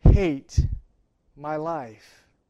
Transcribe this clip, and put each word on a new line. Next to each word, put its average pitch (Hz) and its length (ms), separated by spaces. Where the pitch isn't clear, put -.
hate 170 580
my 147 200
life. 151 720